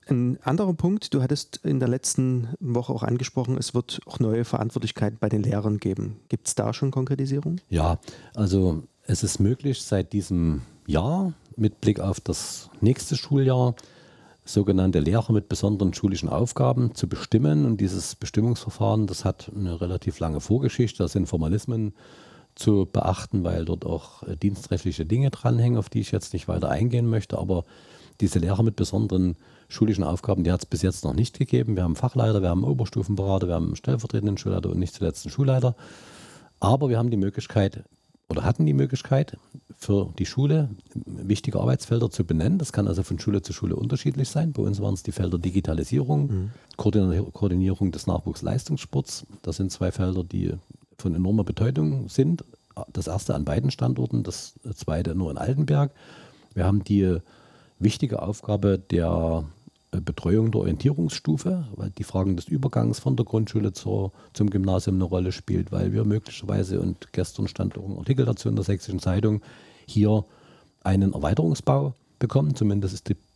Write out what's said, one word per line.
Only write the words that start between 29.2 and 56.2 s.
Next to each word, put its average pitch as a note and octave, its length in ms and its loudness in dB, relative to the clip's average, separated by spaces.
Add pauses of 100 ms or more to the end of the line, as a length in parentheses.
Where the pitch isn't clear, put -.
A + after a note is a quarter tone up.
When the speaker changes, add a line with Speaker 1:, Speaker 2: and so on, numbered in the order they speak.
Speaker 2:
schulischen G2+ 340 2
Aufgaben, F2+ 400 0
die E2+ 80 4
hat's F2+ 140 0
bis - 160 -4
jetzt F#2 240 0
noch C#2+ 80 0
nicht A2 260 0
gegeben. A#2+ 380 2
Wir F2+ 60 2
haben E2 120 0
Fachleiter, A2 460 2
wir F2+ 80 2
haben F#2 160 2
Oberstufenberater, G2 840 0
wir E2+ 80 0
haben E2 120 0
einen D#2 100 -2
stellvertretenden A2 600 -2
Schulleiter F#2 320 -2
und F2+ 100 -2
nicht F2+ 140 -2
zuletzt - 320 -4
einen - 60 -8
Schulleiter. C3 440 2 (880)
Aber B2+ 260 4
wir A#2 100 2
haben A#2+ 100 2
die A2+ 80 0
Möglichkeit G2 640 0 (460)
oder D2+ 140 -2
hatten - 240 2
die D2 60 4
Möglichkeit, C3+ 640 0 (420)
für G2+ 420 0
die F#2 80 -2
Schule C#3+ 420 2 (240)
wichtige - 640 -2
Arbeitsfelder A#2 520 0
zu - 120 -2
benennen. G2 360 2
Das D3+ 120 -4
kann G2+ 160 2
also F#2 140 0
von F#2 160 -4
Schule G2+ 240 0
zu - 100 -12
Schule - 240 -2
unterschiedlich C3 540 -2
sein. D#3+ 220 0
Bei B2 100 -4
uns G2 180 0
waren's G2+ 220 -2
die - 100 -8
Felder F2+ 280 0
Digitalisierung, G2 880 0
Speaker 1:
Mhm. G2 240 -2 (260)
Speaker 2:
Koordin-, F#2+ 560 2
Koordinierung F#2 580 2
des - 160 -8
Nachwuchsleistungssports. - 1200 -4 (160)
Das E2 160 -4
sind F#2+ 140 -2
zwei F#2 200 -2
Felder, F#2 320 -2
die F2 300 -2 (440)
von F2 180 -2
enormer F#2+ 280 2
Bedeutung C3 640 0
sind. D#3 340 2 (500)
Das E2 140 -4
erste E2+ 280 -2
an D2 100 -2
beiden A#2+ 260 0
Standorten, B2 520 -2
das - 300 -10 (220)
zweite D#2+ 400 -2
nur F2+ 160 -2
in - 60 -6
Altenberg. C#3+ 540 0 (640)